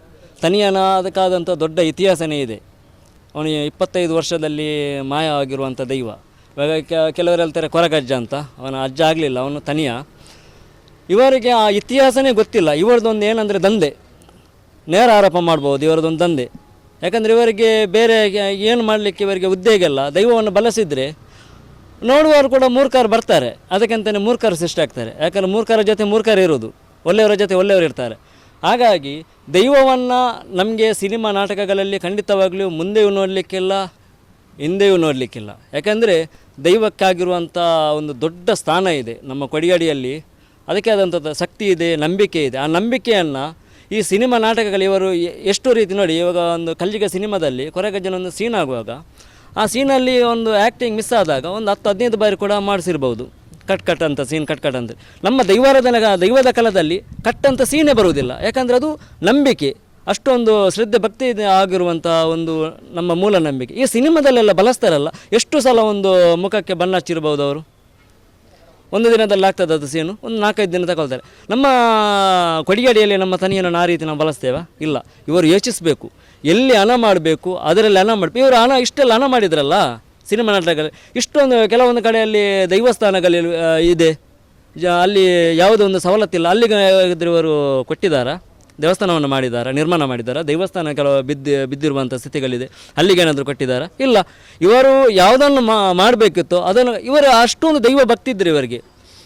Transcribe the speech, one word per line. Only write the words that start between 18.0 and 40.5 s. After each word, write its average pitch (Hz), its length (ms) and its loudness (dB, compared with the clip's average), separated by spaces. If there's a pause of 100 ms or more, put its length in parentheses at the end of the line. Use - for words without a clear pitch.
ಏನು 233 220 0
ಮಾಡಲಿಕ್ಕೆ 214 420 -2
ಇವರಿಗೆ 190 220 -4
ಉದ್ಯೋಗ 190 360 0
ಇಲ್ಲ. 139 320 -2
ದೈವವನ್ನು 214 360 2
ಬಳಸಿದರೆ 175 640 -2 (840)
ನೋಡುವವರು 285 460 4
ಕೂಡ 262 200 2
ಮೂರ್ಖರು 247 400 2
ಬರ್ತಾರೆ, 196 500 0 (120)
ಅದಕ್ಕಂತಲೇ 208 480 -2
ಮೂರ್ಖರು 214 380 0
ಸೃಷ್ಟಿ 165 260 -4
ಆಗ್ತಾರೆ. 117 280 -6 (100)
ಯಾಕಂದರೆ 180 260 -2
ಮೂರ್ಖರ 220 360 0
ಜೊತೆ 208 220 0
ಮೂರ್ಖರು 208 360 2
ಇರೋದು, 139 320 0 (340)
ಒಳ್ಳೆಯವರ 208 280 2
ಜೊತೆ 190 200 -2
ಒಳ್ಳೆಯವರು 190 300 2
ಇರ್ತಾರೆ. 123 300 -6 (480)
ಹಾಗಾಗಿ 170 640 0 (280)
ದೈವವನ್ನು 254 680 4 (360)
ನಮಗೆ 220 380 0
ಸಿನಿಮಾ 214 360 -4
ನಾಟಕಗಳಲ್ಲಿ 196 680 -2
ಖಂಡಿತವಾಗ್ಲೂ 190 680 -2
ಮುಂದೆಯೂ 202 420 0
ನೋಡಲಿಕ್ಕಿಲ್ಲ, 190 760 -4 (720)
ಹಿಂದೆಯೂ 190 380 0
ನೋಡಲಿಕ್ಕಿಲ್ಲ. 127 640 -4 (140)
ಯಾಕಂದರೆ 185 560 -2 (340)
ದೈವಕ್ಕಾಗಿರುವಂಥ 180 920 0 (380)
ಒಂದು 147 240 -8
ದೊಡ್ಡ 175 300 -4
ಸ್ಥಾನ 180 360 -2
ಇದೆ 127 360 -6
ನಮ್ಮ 139 240 -10
ಕೊಡಿಯಾಡಿಯಲ್ಲಿ, 156 800 -2 (440)